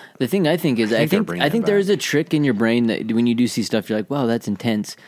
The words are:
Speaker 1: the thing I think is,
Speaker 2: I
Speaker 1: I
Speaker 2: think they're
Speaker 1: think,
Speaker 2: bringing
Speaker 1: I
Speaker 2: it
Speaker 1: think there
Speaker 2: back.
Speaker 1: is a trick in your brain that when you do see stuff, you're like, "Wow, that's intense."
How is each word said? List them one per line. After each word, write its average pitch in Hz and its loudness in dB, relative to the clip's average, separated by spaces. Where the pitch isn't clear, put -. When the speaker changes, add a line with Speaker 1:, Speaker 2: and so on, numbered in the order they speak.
Speaker 1:
the 131 0
thing 185 2
I 160 4
think 156 0
is, 110 0
Speaker 2:
I 113 2
Speaker 1:
I - 2
Speaker 2:
think 156 2
they're 190 2
Speaker 1:
think, 196 -2
Speaker 2:
bringing 87 -2
Speaker 1:
I 143 2
Speaker 2:
it - 2
Speaker 1:
think 226 0
there 202 2
Speaker 2:
back. 202 4
Speaker 1:
is 190 -2
a 202 2
trick 147 -2
in 151 2
your 135 2
brain 117 2
that 110 -2
when 117 2
you 120 2
do 120 2
see 110 -4
stuff, 104 -4
you're 110 -2
like, 107 -6
"Wow, 139 -2
that's 117 -2
intense." 107 -4